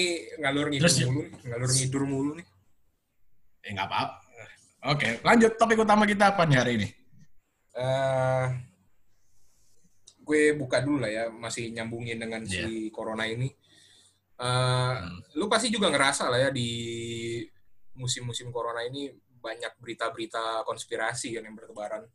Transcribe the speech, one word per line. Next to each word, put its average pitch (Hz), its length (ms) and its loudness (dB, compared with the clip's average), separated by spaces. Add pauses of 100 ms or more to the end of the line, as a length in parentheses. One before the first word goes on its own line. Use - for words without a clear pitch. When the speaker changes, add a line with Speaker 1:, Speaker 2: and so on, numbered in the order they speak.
(380)
Speaker 1:
ngalur 143 320 0
ngidul 143 160 2
Speaker 2:
Terus, 135 160 6
Speaker 1:
mulu 127 200 2
nih, 170 100 -8 (140)
ngalur 123 260 -2
ngidur 131 340 2
mulu 139 300 0
nih. 170 120 -14 (1120)
Speaker 2:
Eh, 104 100 -12
nggak 95 160 -2
apa-apa. - 280 -2 (720)
Oke, 143 220 2 (100)
lanjut 220 360 6
topik 226 240 4
utama 208 260 6
kita 202 240 6
apa 196 140 2
nih 143 140 6
hari 120 180 4
ini? 104 120 0 (840)
Speaker 1:
Eh, 131 720 2 (1700)
gue 151 240 2 (140)
buka 131 240 0
dulu 143 180 2
lah 110 140 -2
ya, 113 160 -2
masih 117 420 -8
nyambungin 117 460 -6
dengan 113 260 -6
si 110 460 -4
Speaker 2:
Iya. - 20 -8
Speaker 1:
corona 110 360 -6
ini. 120 260 -2 (840)
Eh, 127 600 0
Speaker 2:
Hmm. 90 240 -8 (160)
Speaker 1:
lu 170 100 0
pasti 220 220 2
juga 208 220 2
ngerasa 143 360 2
lah 123 140 2
ya 135 100 4
di 120 200 -2 (1200)
musim-musim 123 560 -6
corona 117 320 -6
ini 135 300 -8 (240)
banyak 113 400 -10
berita-berita 113 880 -4
konspirasi 117 720 -4
kan 110 80 -8
yang 110 100 -16
bertebaran. 107 600 -10